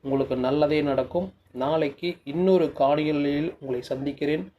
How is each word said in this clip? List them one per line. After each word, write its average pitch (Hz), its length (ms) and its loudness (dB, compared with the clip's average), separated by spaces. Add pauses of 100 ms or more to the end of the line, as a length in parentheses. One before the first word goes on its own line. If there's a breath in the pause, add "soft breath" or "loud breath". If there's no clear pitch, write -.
உங்களுக்கு 135 340 0
நல்லதே 147 460 2
நடக்கும். 135 500 -2 (200)
நாளைக்கு 151 720 -2
இன்னொரு 170 540 2
காணொளியில் 147 800 2
உங்களை 127 220 -4
சந்திக்கிறேன். 143 760 -4